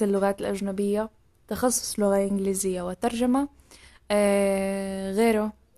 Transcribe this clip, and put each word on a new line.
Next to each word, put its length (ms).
اللغات 380
الأجنبية، 720
تخصص 500
لغة 180
إنجليزية 680
وترجمة. 680
آه، 1000
غيره، 400